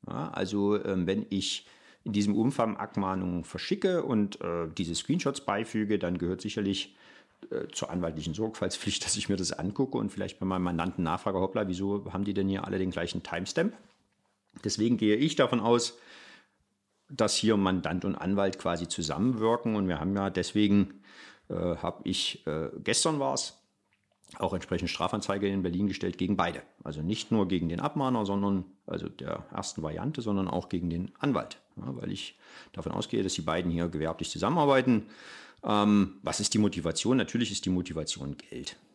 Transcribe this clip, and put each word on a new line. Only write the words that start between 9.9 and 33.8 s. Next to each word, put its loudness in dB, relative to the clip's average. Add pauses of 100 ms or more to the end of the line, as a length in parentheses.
und -2
vielleicht -8
bei -4
meinem 2
Mandanten 0
nachfrage, 0
„Hoppla, 0
wieso -2
haben -2
die -2
denn 2
hier 0
alle -2
den 0
gleichen -4
Timestamp?“ -2 (880)
Deswegen 2
gehe 6
ich 2
davon 4
aus, 4 (1120)
dass 2
hier 6
Mandant 2
und 0
Anwalt 0
quasi -2
zusammenwirken. 2
Und 2
wir 0
haben 0
ja 0
deswegen, 4 (480)
äh, 0
hab -6
ich, -2
äh, -2 (140)
gestern 2
war's, -2 (840)
auch 0
entsprechend -2
Strafanzeige 0
in 0
Berlin 0
gestellt -2
gegen 2
beide. 0 (240)
Also -6
nicht -2
nur 4
gegen 2
den -2
Abmahner, 0
sondern, 0 (240)
also -6
der -8
ersten -6
Variante, -4
sondern 0
auch -4
gegen -2
den -4
Anwalt. -2 (160)
Ja, -8
weil -6
ich -12 (340)
davon -6
ausgehe, -2
dass -2
die -4
beiden 0
hier 0